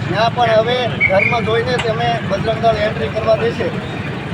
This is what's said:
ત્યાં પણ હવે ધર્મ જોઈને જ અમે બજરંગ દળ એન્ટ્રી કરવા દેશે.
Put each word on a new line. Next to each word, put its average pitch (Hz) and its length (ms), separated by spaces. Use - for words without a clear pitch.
ત્યાં 214 260
પણ 240 160
હવે 226 280
ધર્મ 214 360
જોઈને 233 280
જ 233 160
અમે 233 200
બજરંગ 220 340
દળ 226 140
એન્ટ્રી 214 320
કરવા 220 280
દેશે. 220 340